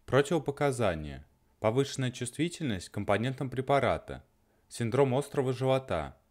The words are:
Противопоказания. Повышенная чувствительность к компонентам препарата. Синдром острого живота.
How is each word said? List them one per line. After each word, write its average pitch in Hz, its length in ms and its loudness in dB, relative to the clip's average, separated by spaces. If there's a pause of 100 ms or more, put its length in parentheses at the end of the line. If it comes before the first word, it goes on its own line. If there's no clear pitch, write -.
Противопоказания. 123 1200 0 (340)
Повышенная 127 520 0
чувствительность 123 800 -4
к - 40 -20
компонентам 117 560 0
препарата. 120 760 0 (460)
Синдром 120 460 2
острого 135 380 0
живота. 123 640 0 (140)